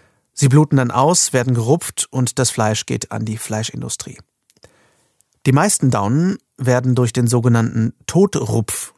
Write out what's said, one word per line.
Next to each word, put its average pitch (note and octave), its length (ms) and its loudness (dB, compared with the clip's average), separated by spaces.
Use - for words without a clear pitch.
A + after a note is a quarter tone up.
Sie - 160 0
bluten C#3+ 280 4
dann B2 140 2
aus, D3 420 2
werden B2 220 0
gerupft A#2+ 560 -2
und B2+ 300 -2
das B2+ 100 0
Fleisch G#2+ 360 -2
geht - 260 -6
an A2+ 120 -6
die A2 140 -6
Fleischindustrie. - 800 -8
Die C#3+ 60 4
meisten C#3+ 400 2
Daunen C3 460 0
werden B2+ 400 0
durch B2 160 0
den A#2+ 160 0
sogenannten A#2 680 0
Totrupf A2+ 920 -2